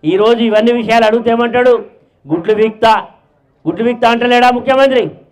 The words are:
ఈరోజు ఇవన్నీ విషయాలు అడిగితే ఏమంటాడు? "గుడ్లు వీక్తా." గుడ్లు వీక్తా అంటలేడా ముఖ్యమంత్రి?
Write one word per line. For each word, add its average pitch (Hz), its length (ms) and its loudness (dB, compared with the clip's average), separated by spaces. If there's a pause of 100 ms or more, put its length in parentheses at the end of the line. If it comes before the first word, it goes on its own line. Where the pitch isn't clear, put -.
ఈరోజు 214 380 2
ఇవన్నీ 220 280 2
విషయాలు 226 340 0
అడిగితే 233 260 0
ఏమంటాడు? 240 540 0 (420)
"గుడ్లు 170 260 -2
వీక్తా." 220 500 0 (640)
గుడ్లు 180 160 -6
వీక్తా 233 260 0
అంటలేడా 240 420 0
ముఖ్యమంత్రి? 262 580 0 (220)